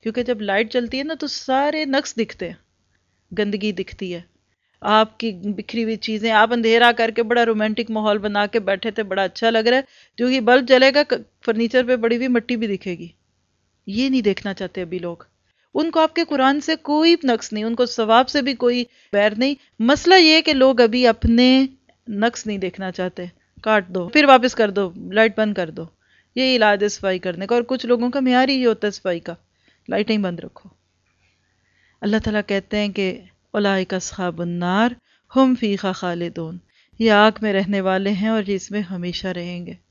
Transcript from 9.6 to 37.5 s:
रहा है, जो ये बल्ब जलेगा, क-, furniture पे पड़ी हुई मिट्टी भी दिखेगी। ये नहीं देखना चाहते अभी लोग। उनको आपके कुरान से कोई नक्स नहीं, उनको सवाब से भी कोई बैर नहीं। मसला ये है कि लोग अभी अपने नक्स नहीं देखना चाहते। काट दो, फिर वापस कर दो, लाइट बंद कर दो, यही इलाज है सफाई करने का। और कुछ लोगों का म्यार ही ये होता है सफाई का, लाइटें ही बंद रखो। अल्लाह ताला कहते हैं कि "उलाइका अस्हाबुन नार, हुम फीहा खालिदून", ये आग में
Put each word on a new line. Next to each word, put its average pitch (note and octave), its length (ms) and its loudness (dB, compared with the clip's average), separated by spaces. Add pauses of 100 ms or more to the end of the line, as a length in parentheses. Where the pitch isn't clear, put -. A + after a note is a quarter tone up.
रहा B3 120 4
है, C#4 60 -6 (340)
जो B3 100 0
ये C4 120 0
बल्ब B3 240 4
जलेगा, C4 380 6
क-, - 220 -4 (180)
furniture A#3 400 0
पे B3 140 0
पड़ी A3+ 180 0
हुई A#3+ 120 -4
मिट्टी A#3+ 280 0
भी A3+ 120 -4
दिखेगी। F3 460 -8 (760)
ये A3+ 220 -2
नहीं C4 120 2
देखना G3 320 -2
चाहते F#3 280 -10
अभी F3 180 -8
लोग। E3+ 280 -12 (480)
उनको D#4+ 240 0
आपके D#4+ 240 0
कुरान C#4 360 2
से D#4+ 160 -2
कोई D#4 500 2
नक्स A3+ 280 -2
नहीं, G#3+ 100 -6
उनको A3+ 220 0
सवाब A#3 400 2
से C#4+ 160 -2
भी C4+ 120 -2
कोई A#3+ 340 -2 (260)
बैर G#3 240 2
नहीं। C4+ 180 0 (260)
मसला D4 340 4
ये D#4+ 200 8
है E4 60 4
कि D#4+ 120 0
लोग C4 280 4
अभी A#3+ 240 4
अपने B3 640 4 (400)
नक्स A3 380 -2
नहीं G3+ 120 -6
देखना F#3 320 -6
चाहते। F3+ 400 -8 (320)
काट G#3 260 0
दो, F3+ 240 -6
फिर D4 120 4
वापस B3+ 280 6
कर G#3+ 180 0
दो, F#3 260 -4
लाइट G#3 400 0
बंद G#3+ 180 -2
कर F3 140 -4
दो, E3 200 -12 (480)
यही B3+ 180 2
इलाज G#3 280 4
है G#3 60 0
सफाई F#3+ 300 -4
करने F3+ 260 -8
का। A3+ 100 -2
और A#3+ 80 0
कुछ B3 220 -6
लोगों A#3+ 240 0
का C4+ 120 -4
म्यार B3+ 280 2
ही C#4 60 0
ये B3+ 100 0
होता A3 220 0
है G#3 40 -2
सफाई F3+ 280 -6
का, E3 160 -14 (540)
लाइटें G#3+ 240 -2
ही G#3+ 40 0
बंद F3+ 240 -4
रखो। F3+ 300 -20 (1300)
अल्लाह G#3+ 180 0
ताला G#3+ 220 -2
कहते G3+ 360 -4
हैं G#3 140 -2
कि F#3 380 -6 (240)
"उलाइका F#3+ 440 0
अस्हाबुन F3 520 -6
नार, F3+ 460 0 (400)
हुम C4 200 4
फीहा G3+ 360 -2
खालिदून", E3+ 680 -8 (420)
ये A3+ 80 4
आग G#3+ 240 6 (100)
में G#3 100 0